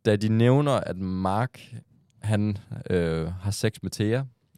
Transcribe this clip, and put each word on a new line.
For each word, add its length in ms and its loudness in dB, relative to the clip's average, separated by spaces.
da 120 4
de 120 0
nævner, 440 4
at 260 -2
Mark, 640 -2
han, 340 0
øh, 420 0
har 180 -6
sex 220 -2
med 80 -6
Thea 320 -2